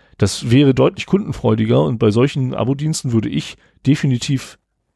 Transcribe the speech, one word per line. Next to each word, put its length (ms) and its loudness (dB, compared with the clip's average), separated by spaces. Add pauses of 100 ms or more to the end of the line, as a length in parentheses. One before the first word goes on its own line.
(180)
das 320 -2
wäre 240 6
deutlich 320 0
kundenfreudiger 760 0
und 160 -2
bei 120 2
solchen 440 0
Abo-Diensten 580 -4
würde 160 0
ich 280 -6 (300)
definitiv 720 -2 (380)